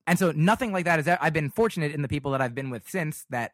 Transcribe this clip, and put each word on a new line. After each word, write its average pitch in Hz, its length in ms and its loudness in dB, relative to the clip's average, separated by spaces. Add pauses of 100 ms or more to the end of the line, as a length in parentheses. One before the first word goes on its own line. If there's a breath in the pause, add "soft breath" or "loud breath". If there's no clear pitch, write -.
And 175 140 4
so 175 160 2
nothing 202 380 2
like 180 100 0
that 165 160 2
is, 143 80 -2
I've 160 240 2
been 151 180 0
fortunate 175 440 0
in 147 80 -4
the 139 80 -2
people 143 220 -4
that 135 100 2
I've 120 120 -2
been 135 160 -6
with 120 200 -10
since 156 400 -6
that, 120 240 -6